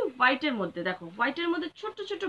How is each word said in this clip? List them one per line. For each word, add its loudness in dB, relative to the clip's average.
হোয়াইটের 4
মধ্যে। -4
দেখো, -4
হোয়াইটের 0
মধ্যে -2
ছোট্ট -8
ছোট্ট -4